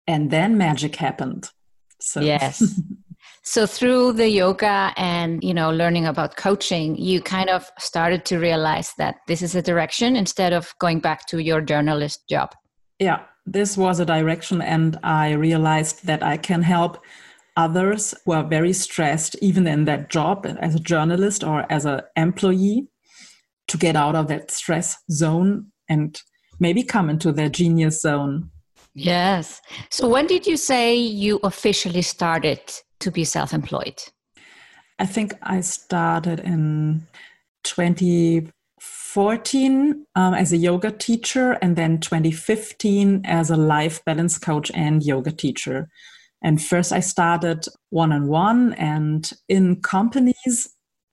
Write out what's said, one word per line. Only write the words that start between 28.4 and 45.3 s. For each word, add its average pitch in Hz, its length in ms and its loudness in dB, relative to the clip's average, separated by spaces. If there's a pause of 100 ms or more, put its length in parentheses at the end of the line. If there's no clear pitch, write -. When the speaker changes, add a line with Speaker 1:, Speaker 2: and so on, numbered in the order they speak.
Speaker 2:
Yes. 175 680 -2 (280)
So 247 200 -2
when 277 180 4
did 370 180 0
you 330 120 2
say 240 380 2
you 208 480 0
officially 185 580 0
started 160 580 -2 (400)
to 185 120 -4
be 165 120 -2
self-employed? 147 800 -4 (960)
Speaker 1:
I 196 80 -2
think 208 280 -4 (100)
I 185 180 -2
started 165 800 -2
in 156 640 0 (580)
twenty 175 840 2 (320)
fourteen, 269 1400 0
um, 185 180 4
as 175 180 2
a 170 60 2
yoga 175 320 2
teacher, 233 720 0
and 175 140 2
then 165 240 2
twenty 160 320 0
fifteen 202 920 0
as 165 280 0
a 165 40 4
life 156 480 2
balance 165 360 -2
coach 151 340 -2
and 151 300 2
yoga 139 280 0